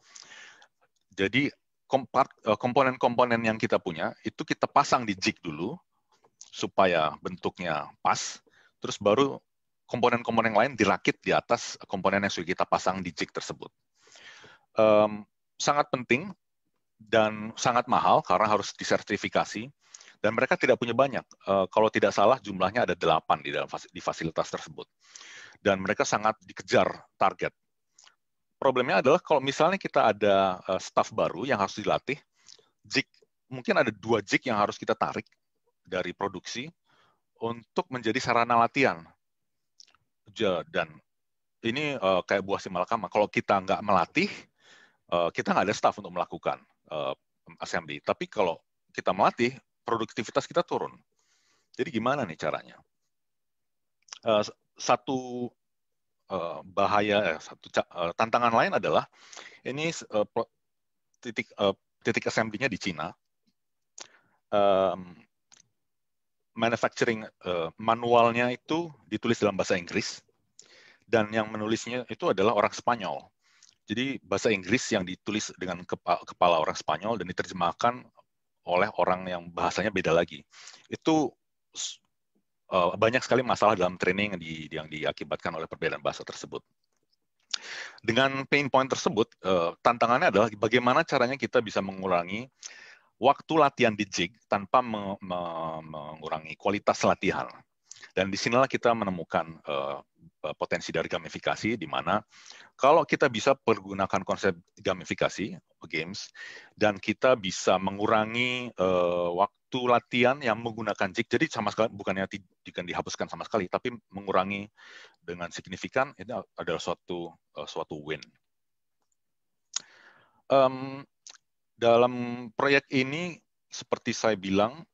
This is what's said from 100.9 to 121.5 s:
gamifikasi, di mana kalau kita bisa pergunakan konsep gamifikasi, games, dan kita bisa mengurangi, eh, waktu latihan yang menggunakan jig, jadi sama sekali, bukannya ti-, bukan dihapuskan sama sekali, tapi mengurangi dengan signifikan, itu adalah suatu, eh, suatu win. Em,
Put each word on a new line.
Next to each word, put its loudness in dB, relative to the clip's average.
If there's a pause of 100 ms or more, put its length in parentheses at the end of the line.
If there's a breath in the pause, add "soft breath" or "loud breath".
gamifikasi, -4
di -8
mana -2 (560 loud breath)
kalau 4
kita 2
bisa 2
pergunakan -2
konsep -2 (240)
gamifikasi, -2 (320)
games, -8 (400 loud breath)
dan 0
kita 2
bisa 0
mengurangi, -2
eh, 0
waktu -2
latihan 2
yang 0
menggunakan -4
jig, -4
jadi 2
sama -4
sekali, 0
bukannya -4
ti-, -10
bukan -12
dihapuskan -6
sama -10
sekali, -4
tapi -4 (160)
mengurangi -2 (560 loud breath)
dengan -10
signifikan, -4
itu -12 (240)
adalah -4
suatu, -8 (240)
eh, -12
suatu -10
win. -8 (2250 soft breath)
Em, 2 (720)